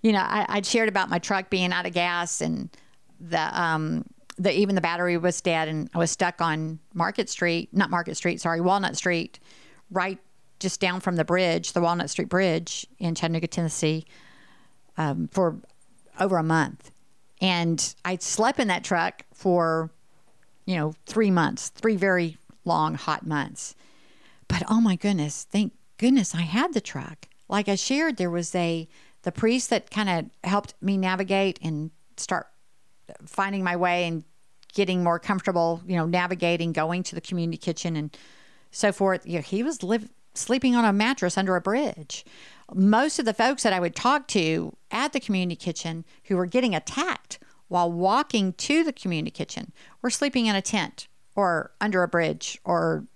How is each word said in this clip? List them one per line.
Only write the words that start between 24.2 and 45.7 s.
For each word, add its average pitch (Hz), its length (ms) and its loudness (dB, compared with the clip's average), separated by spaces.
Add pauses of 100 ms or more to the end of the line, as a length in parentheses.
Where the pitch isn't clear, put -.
But, 175 220 -2
oh 220 120 4
my 214 140 4
goodness, 175 560 -2
thank 202 220 0 (260)
goodness 240 380 4
I 170 60 0
had 233 300 0
the 240 80 0
truck. - 460 -12 (220)
Like 202 200 0
I 202 60 2
shared, 277 420 0
there 180 140 0
was 170 240 -4
a, 170 340 0 (340)
the 185 100 -4
priest 240 380 0
that - 200 0
kinda 185 360 0 (180)
helped 202 360 -2
me 196 160 0
navigate 190 640 0
and 156 300 -4 (260)
start - 300 -4 (760)
finding 196 400 -2
my 175 100 0
way 175 320 2
and 165 160 -4 (500)
getting 185 300 0
more 170 160 2
comfortable, 175 640 0
you 180 120 -2
know, 165 100 0
navigating, 170 680 0
going 165 300 -2
to - 140 -8
the 165 40 -6
community 170 360 -4
kitchen 165 400 -4
and 151 200 -6 (540)
so 202 220 2
forth. 190 340 0
You 170 100 -4
know, 151 60 -2
he 208 220 -4
was 302 180 -4
liv-, 214 280 -2 (240)
sleeping 254 420 2
on 240 80 4
a 208 80 4
mattress 208 440 2
under 190 200 2
a 175 40 0
bridge. 214 640 -4 (480)
Most 214 460 4
of 277 60 0
the 311 100 0
folks 254 300 2
that 214 80 4
I 185 80 2
would 170 160 -2
talk 277 320 2
to 160 480 0 (160)
at 269 200 -2
the 285 60 -4
community 185 380 -2
kitchen 165 480 -6 (220)